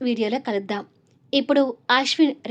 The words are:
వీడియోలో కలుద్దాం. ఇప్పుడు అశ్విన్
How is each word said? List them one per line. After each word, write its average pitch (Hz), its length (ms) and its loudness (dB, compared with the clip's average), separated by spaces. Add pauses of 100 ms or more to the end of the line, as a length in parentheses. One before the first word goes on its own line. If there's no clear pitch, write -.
వీడియోలో 233 320 0 (100)
కలుద్దాం. 202 340 -4 (500)
ఇప్పుడు 277 300 2 (280)
అశ్విన్ 269 440 2 (160)